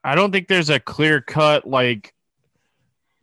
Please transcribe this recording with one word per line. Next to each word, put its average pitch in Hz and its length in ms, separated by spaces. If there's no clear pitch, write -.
I 131 100
don't 190 180
think 185 160
there's 175 220
a 143 100
clear 151 400
cut, 151 480
like, 123 460